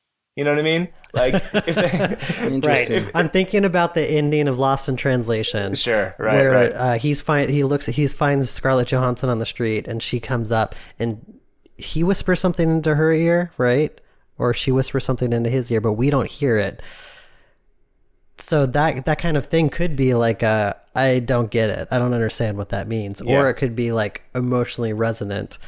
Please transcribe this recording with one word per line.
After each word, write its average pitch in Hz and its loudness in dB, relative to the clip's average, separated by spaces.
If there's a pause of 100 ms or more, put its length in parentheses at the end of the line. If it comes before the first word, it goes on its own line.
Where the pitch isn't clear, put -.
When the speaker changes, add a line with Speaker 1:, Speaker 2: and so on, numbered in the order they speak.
(360)
Speaker 1:
You 143 -4
know 147 2
what 147 0
I 151 0
mean? 165 0 (260)
Like, 127 2 (340)
if 165 -2
they 175 -2
Speaker 2:
<laughs> 135 -2
Speaker 3:
Interesting. 123 0
Speaker 2:
Right. - -10
I'm 165 0
thinking 190 2
about 175 0
the 160 2
ending 151 2
of 127 0
Lost 135 0
in 131 0
Translation, 110 0
Speaker 1:
Sure, 107 0
right, 110 0
Speaker 2:
where, 135 6
Speaker 1:
right. 120 4
Speaker 2:
uh, 123 0
he's 143 0
find-, 143 2
he 143 2
looks, 143 0
he 139 0
finds 139 0
Scarlett 131 0
Johansson 127 0
on 117 0
the 110 -4
street, 110 -2
and 113 -6
she 120 -4
comes 117 -4
up, 110 2 (240)
and 117 -6 (380)
he - -4
whispers 185 2
something 170 2
into 160 2
her 160 4
ear, 170 2
right? 127 0 (380)
Or 123 0
she - -2
whispers 131 0
something 123 -2
into 117 0
his 123 -2
ear, 113 0
but 107 0
we 123 0
don't 139 0
hear 123 0
it. - -4 (1600)
So 147 0
that, 143 0
that 151 0
kind 151 0
of 135 -2
thing 165 2
could 170 0
be 127 2
like 113 0
a, 107 0 (200)
"I 131 2
don't 120 0
get 110 2
it. - -4
I 127 2
don't 123 0
understand 110 -2
what 101 -8
that 104 -4
means." 107 -6
Speaker 1:
Yeah. 123 2
Speaker 2:
Or 139 4
it 117 -2
could 120 -2
be, 117 -2
like, 107 -4 (100)
emotionally 123 -2
resonant. 107 -4 (100)